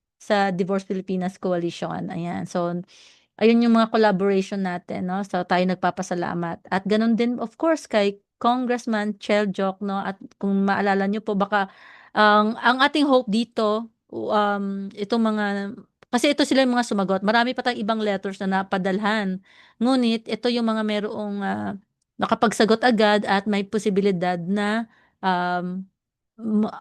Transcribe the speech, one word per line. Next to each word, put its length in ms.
sa 320
Divorce 400
Filipinas 480
Coalition. 720
Ayan. 400
So, 240
ayun 320
yung 80
mga 160
collaboration 720
natin, 480
no? 120
So, 200
tayo 240
nagpapasalamat. 1040
At 160
ganun 240
din, 240
of 160
course, 320
kay 320
Congressman 800
Chel 320
Jokno. 480
At 160
kung 240
maalala 400
nyo 160
po, 160
baka, 320
ang, 400
ang 240
ating 240
hope 240
dito, 640
um, 800
itong 280
mga, 240
kasi 160
ito 160
sila 160
yung 160
mga 80
sumagot. 400
Marami 320
pa 80
tayong 160
ibang 160
letters 480
na 160
napadalhan. 800
Ngunit, 480
ito 240
yung 160
mga 160
merong, 560
ah, 320
nakapagsagot 640
agad 400
at 240
may 160
posibilidad 800
na, 400
um, 640
m-, 320